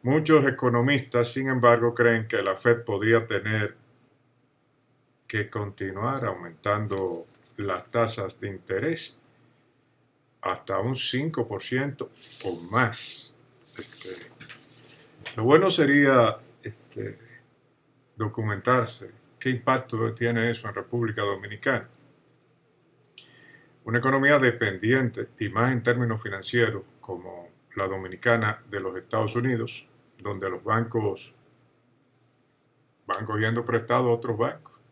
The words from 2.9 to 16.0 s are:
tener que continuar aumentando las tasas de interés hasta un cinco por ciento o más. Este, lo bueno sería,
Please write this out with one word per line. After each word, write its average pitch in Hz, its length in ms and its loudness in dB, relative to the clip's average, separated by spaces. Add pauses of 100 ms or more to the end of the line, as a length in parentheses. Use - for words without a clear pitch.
tener 104 500 -2 (1500)
que 104 240 -4
continuar 104 760 -6
aumentando 95 1000 -4 (320)
las 95 340 -6
tasas 110 480 -2
de 101 80 -8
interés 101 720 -6 (1200)
hasta 95 380 -4
un 123 160 -2
cinco 131 520 -2
por 98 140 -8
ciento 139 480 -6 (340)
o 90 120 -4
más. 104 800 -4 (420)
Este, - 540 -16 (1040)
lo 110 80 -2
bueno 160 260 6
sería, 139 720 6 (240)